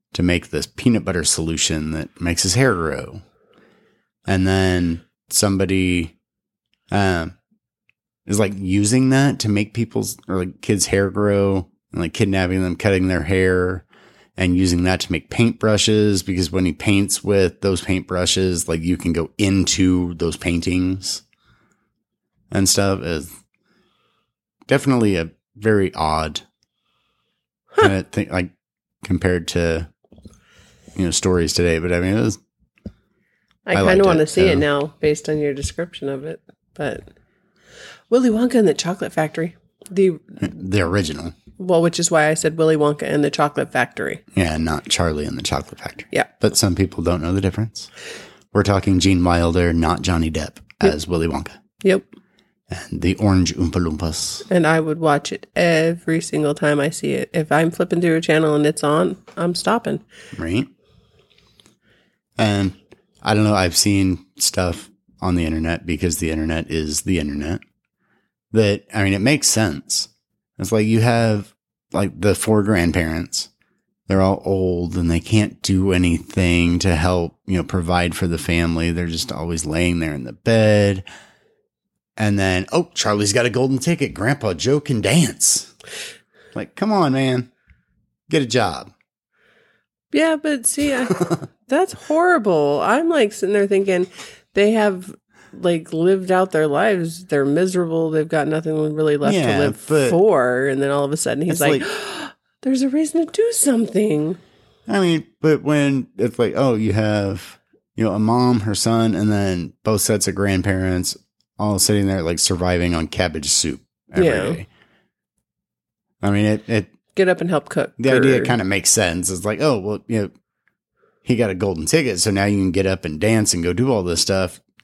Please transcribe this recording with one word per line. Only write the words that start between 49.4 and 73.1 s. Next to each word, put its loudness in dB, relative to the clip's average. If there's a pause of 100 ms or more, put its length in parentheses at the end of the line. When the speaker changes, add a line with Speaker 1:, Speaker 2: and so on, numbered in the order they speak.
Speaker 1:
not 0
Johnny 0
Depp, -8 (260)
Speaker 2:
Yep. 4
Speaker 1:
as -8
Willy 0
Wonka. -8 (300)
Speaker 2:
Yep. 2 (640)
Speaker 1:
And -10
the 2
Orange 2
Oompa -2
Loompas. -4
Speaker 2:
And 2
I 2
would -4
watch 0
it -14
every 0
single -2
time 0
I 0
see -6
it. -4
If -2
I'm 2
flipping -2
through 2
a 0
channel 2
and 2
it's -2
on, 2 (200)
I'm -2
stopping. -4 (360)
Speaker 1:
Right. -2 (1700)
And 0 (480)
I 2
don't 4
know, 4
I've 2
seen 2 (120)
stuff -2 (300)
on 0
the 0
internet, -4
because -2
the -2
internet -4
is -4
the 0
internet, -6 (920)
that, 2
I 0
mean, 2
it -2
makes 0
sense. -2 (500)
It's -6
like 2
you 4
have, 0 (380)
like, -4
the 4
four 2
grandparents. -2 (580)